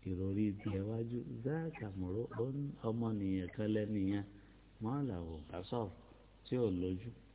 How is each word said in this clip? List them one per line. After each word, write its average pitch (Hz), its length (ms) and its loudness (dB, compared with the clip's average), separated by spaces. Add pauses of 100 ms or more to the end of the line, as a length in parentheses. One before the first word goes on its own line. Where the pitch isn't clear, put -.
ìròrí 95 460 2 (100)
tiẹ̀ 98 260 0
wájú, 113 360 0 (200)
zaaka 151 520 -2
mru'un, 113 680 -2 (200)
ọmọnìyàn 104 720 2
kan 107 200 0
lẹ́nu 107 300 2
yẹn, 101 240 2 (520)
ma 127 260 0
lahu 87 420 -2
basar, 98 420 -2 (540)
tí - 160 -2
ò 123 120 6
lójú 92 420 0 (240)